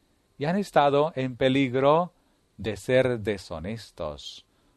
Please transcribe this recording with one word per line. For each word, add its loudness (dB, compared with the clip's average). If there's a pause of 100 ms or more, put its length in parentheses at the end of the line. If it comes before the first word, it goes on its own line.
(360)
y -6
han 0
estado 2
en -4
peligro 2 (460)
de -6
ser 0
deshonestos, -8 (320)